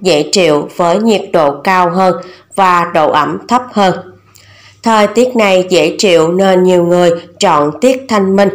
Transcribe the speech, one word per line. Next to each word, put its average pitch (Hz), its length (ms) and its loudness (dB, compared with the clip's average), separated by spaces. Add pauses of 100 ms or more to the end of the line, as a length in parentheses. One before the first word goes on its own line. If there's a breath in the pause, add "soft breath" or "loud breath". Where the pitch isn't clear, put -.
dễ 156 320 -2
chịu 156 440 0
với 175 220 0
nhiệt 214 240 0 (100)
độ 143 320 0
cao 185 260 0
hơn 185 240 0 (400 loud breath)
và 175 400 0
độ 156 160 0
ẩm 151 280 -2 (100)
thấp 247 140 0 (100)
hơn. 190 220 0 (880 soft breath)
Thời 220 240 2
tiết 247 300 0
này 190 320 2
dễ 170 300 0
chịu 170 340 2
nên 185 320 2
nhiều 180 200 2
người 175 260 2 (300 loud breath)
chọn 151 300 0 (100)
tiết 254 280 0
thanh 196 280 0
minh 196 180 2